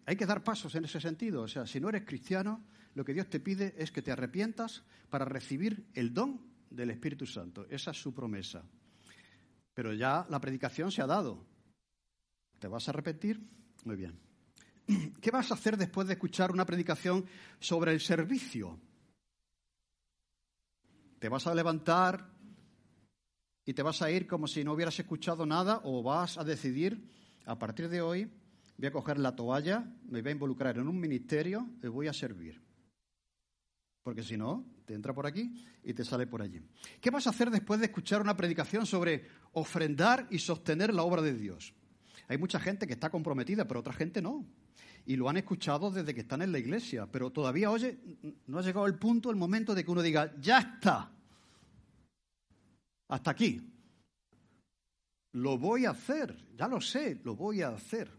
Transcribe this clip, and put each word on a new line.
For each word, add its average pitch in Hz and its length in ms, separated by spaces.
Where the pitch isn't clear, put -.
Hay 185 100
que 202 100
dar 196 180
pasos 208 300
en 165 100
ese 151 160
sentido. 160 420
O 110 60
sea, 120 180
si 131 140
no 175 80
eres 208 160
cristiano, 196 600
lo 139 100
que 135 80
Dios 180 160
te 139 120
pide 196 360
es 156 140
que 135 120
te 135 100
arrepientas 190 720
para 135 140
recibir 139 680
el 120 200
don 254 260
del 120 200
Espíritu 139 360
Santo. 92 420
Esa 143 220
es 143 100
su 131 140
promesa. 101 500
Pero 113 180
ya 135 380
la 143 100
predicación 135 500
se 156 120
ha 135 40
dado. 143 380
¿Te 101 100
vas 117 200
a 139 40
arrepentir? 165 480
Muy 110 120
bien. 87 220
<clears throat> 175 340
¿Qué 226 100
vas 254 200
a 220 40
hacer 214 220
después 190 300
de 190 80
escuchar 185 360
una 185 140
predicación 180 640
sobre 165 340
el 156 80
servicio? 156 800
¿Te 110 100
vas 131 180
a 170 80
levantar 170 760
y 135 100
te 147 80
vas 151 180
a 156 100
ir 180 160
como 156 200
si 147 180
no 151 80
hubieras 160 260
escuchado 165 460
nada 185 400
o 127 180
vas 170 360
a 156 60
decidir, 151 640
a 113 120
partir 113 300
de 175 120
hoy, 175 300
voy 135 80
a 139 60
coger 143 260
la 131 160
toalla, 147 580
me 117 180
voy 131 60
a 147 40
involucrar 131 460
en 135 100
un 185 120
ministerio 165 680
y 127 60
voy 135 180
a 147 60
servir? 90 500
Porque 113 200
si 110 140
no, 147 280
te 110 100
entra 110 180
por 139 140
aquí 214 380
y 120 120
te 120 100
sale 123 240
por 117 140
allí. 87 200
¿Qué 247 100
vas 262 160
a 226 40
hacer 240 200
después 208 300
de 226 60
escuchar 208 340
una 208 160
predicación 175 500
sobre 170 400
ofrendar 165 800
y 180 80
sostener 175 560
la 170 80
obra 170 200
de 147 120
Dios? 101 400
Hay 135 100
mucha 175 220
gente 196 260
que 127 60
está 139 180
comprometida, 165 560
pero 120 140
otra 135 120
gente 175 300
no. 247 240
Y 131 100
lo 127 120
han 156 80
escuchado 190 540
desde 160 240
que 120 60
están 135 220
en 190 100
la 147 60
iglesia, 123 520
pero 127 200
todavía, 151 400
oye, 226 280
no 139 120
ha 185 40
llegado 190 240
el 190 100
punto, 233 340
el 214 60
momento 208 380
de 185 100
que 175 60
uno 175 120
diga, 156 380
"Ya 220 180
está. - 540
Hasta 139 220
aquí. 226 420
Lo 131 260
voy 226 260
a 202 60
hacer, - 640
ya 170 100
lo 240 140
sé, 240 420
lo 113 140
voy 196 260
a 139 60
hacer". 117 500